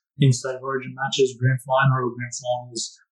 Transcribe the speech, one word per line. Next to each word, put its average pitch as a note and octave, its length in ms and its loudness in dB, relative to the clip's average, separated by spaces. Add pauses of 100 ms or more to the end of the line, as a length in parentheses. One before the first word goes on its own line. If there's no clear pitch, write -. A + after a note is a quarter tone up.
(180)
in C#3 140 6
State B2+ 240 -4
of B2+ 60 -14
Origin C3 320 -6
matches, C3 440 0
grand B2+ 240 2
final C3 440 2
or A#2 80 -4
grand A#2+ 200 -8
finals, B2 640 -6 (140)